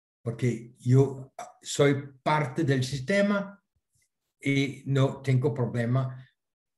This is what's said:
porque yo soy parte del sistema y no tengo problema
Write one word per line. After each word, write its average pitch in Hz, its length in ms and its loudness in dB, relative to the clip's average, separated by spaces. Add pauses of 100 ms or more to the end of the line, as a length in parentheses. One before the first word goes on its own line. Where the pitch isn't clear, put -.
(220)
porque - 560 -4
yo 135 540 2 (280)
soy 143 340 2 (280)
parte 151 420 0
del 127 200 0
sistema 202 800 -2 (760)
y 139 460 -2
no 135 340 0
tengo 127 320 2
problema 123 760 -2 (520)